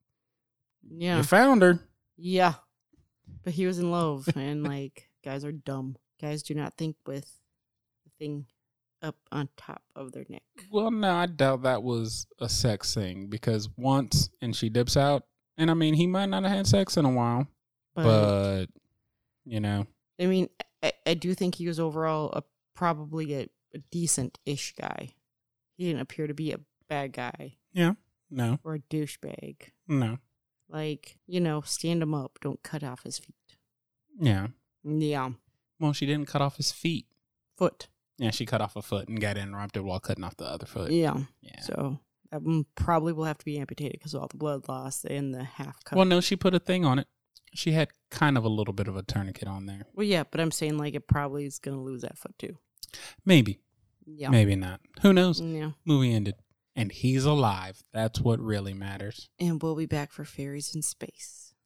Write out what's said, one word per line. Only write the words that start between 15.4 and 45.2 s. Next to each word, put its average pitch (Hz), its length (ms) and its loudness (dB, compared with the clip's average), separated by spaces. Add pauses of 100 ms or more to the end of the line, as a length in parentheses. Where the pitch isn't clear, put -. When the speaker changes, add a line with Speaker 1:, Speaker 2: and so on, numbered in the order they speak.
Speaker 2:
and, 160 140 4
I 165 40 6
mean, 160 200 4
he 165 120 6
might 190 200 2
not 190 180 0
have 190 80 2
had 196 140 0
sex 196 300 4
in 160 80 4
a 135 80 6
while, 120 340 2 (480)
Speaker 1:
But 165 100 -2
Speaker 2:
but, 101 640 4 (800)
you 117 160 -6
know. 101 260 0 (320)
Speaker 1:
I 180 80 0
mean, 185 220 2 (340)
I, 160 100 0 (140)
I 165 80 2
do 175 200 -2
think 180 220 -2
he 175 120 -4
was 165 100 -4
overall 160 540 0
a, 147 100 -4 (320)
probably 156 600 -2
a, 135 140 -6 (260)
a - 40 -10 (120)
decent-ish - 880 -4
guy. - 380 -10 (640)
He 180 100 -8
didn't 156 160 -2
appear 151 240 -8
to 147 80 -6
be 151 180 -6
a - 80 -8 (280)
bad 139 240 -6
guy. 135 440 -10 (160)
Speaker 2:
Yeah. 180 220 2 (360)
No. 127 340 -2
Speaker 1:
Or 160 100 -6
a 156 60 -6
douchebag. - 880 -10 (160)
Speaker 2:
No. 127 320 0 (500)
Speaker 1:
Like, 151 480 -10 (100)
you 180 140 -2
know, 151 220 0
stand 165 400 -2
him 156 120 0
up. 135 280 -6
Don't - 200 -6
cut 147 220 -8
off 123 200 -10
his - 140 -10
feet. - 380 -20 (640)
Speaker 2:
Yeah. 107 280 2 (360)
Speaker 1:
Yeah. 147 460 -2 (500)
Speaker 2:
Well, 147 120 2
she 143 120 -2
didn't 147 240 0
cut 147 140 0
off 139 140 0
his - 160 -2
feet. - 340 -4 (500)
Speaker 1:
Foot. - 320 0 (300)
Speaker 2:
Yeah, 117 140 0
she - 120 -4
cut 107 160 -2
off 104 160 -6
a 104 60 -10
foot - 260 -4
and 110 120 -6
got 101 180 -2
interrupted 101 440 -8
while 92 180 -4
cutting - 240 -6
off 87 120 -10
the - 80 -12
other 73 220 -10
foot. - 240 -6
Speaker 1:
Yeah. 160 300 2 (200)
Speaker 2:
Yeah. - 220 -20
Speaker 1:
So 139 380 -6 (300)
that 151 120 -8
one 156 320 0
probably 165 400 0
will 156 100 -4
have 156 140 -4
to - 60 -20
be 147 140 -6
amputated - 420 -8
'cause 151 120 -12
of 139 100 -6
all 139 60 -8
the - 80 -16
blood 143 320 -4
loss 131 360 -8
and 139 280 -4